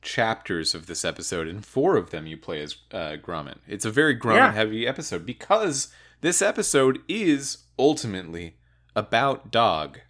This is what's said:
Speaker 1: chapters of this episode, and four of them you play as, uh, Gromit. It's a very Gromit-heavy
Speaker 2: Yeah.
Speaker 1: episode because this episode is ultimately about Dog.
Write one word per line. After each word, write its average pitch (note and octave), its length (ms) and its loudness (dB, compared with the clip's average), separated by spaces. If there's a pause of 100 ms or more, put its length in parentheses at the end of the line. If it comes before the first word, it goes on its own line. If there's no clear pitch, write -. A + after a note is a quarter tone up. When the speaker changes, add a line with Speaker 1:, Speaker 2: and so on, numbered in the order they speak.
Speaker 1:
chapters G#2 720 -2
of E2 140 -8
this E2+ 180 -6
episode, E2 420 -4
and F#2+ 160 -10
four D3+ 340 2
of F2+ 120 -2
them D#2 160 -8
you D#2+ 100 -12
play D#2 260 -8
as, D2+ 140 -8 (160)
uh, D#2 300 -6
Gromit. D2+ 360 -10 (100)
It's - 180 -6
a A2 60 -2
very C#3 260 2
Gromit-heavy A2 640 4
Speaker 2:
Yeah. A#2 100 -2
Speaker 1:
episode G2+ 360 -6
because E3 640 0 (320)
this E3+ 200 0
episode C#3+ 680 4
is E3 520 0 (180)
ultimately F#2 800 0 (380)
about A2+ 560 0
Dog. E2+ 480 2 (100)